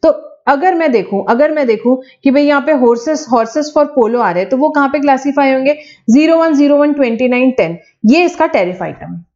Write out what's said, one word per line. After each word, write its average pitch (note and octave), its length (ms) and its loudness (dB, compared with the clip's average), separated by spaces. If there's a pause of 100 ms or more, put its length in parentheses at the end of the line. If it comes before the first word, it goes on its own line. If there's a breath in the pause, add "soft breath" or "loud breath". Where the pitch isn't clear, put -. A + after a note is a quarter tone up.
तो D#4+ 60 2 (380)
अगर C#4+ 280 0
मैं D#4+ 180 0
देखूं, G3 320 -2
अगर C4+ 260 0
मैं D4+ 160 -2
देखूं A#3+ 300 0 (280 loud breath)
कि C#4 60 4
भाई C#4+ 120 2
यहाँ C#4+ 180 2
पे D4+ 120 -2
horses, B3+ 520 0 (100)
horses A#3+ 420 -2
for D4 80 4 (140)
polo A#3 220 0
आ G3+ 100 0
रहे F3 100 -2
हैं, G3 100 -4
तो C4+ 60 0
वो D4 140 0
कहाँ C#4+ 180 0
पे D4 100 -4
classify C#4 540 0
होंगे? C4+ 240 0 (340 loud breath)
ज़ीरो D#4+ 260 4
वन E4 180 2
ज़ीरो C#4+ 220 4
वन D4 160 2
ट्वेंटी B3 360 -2
नाइन B3 220 2
टेन, E3+ 280 -2 (280 soft breath)
ये D#4 180 4
इसका E4 220 -2
टैरिफ F#3 360 -2
आइटम D#3+ 380 -12 (160)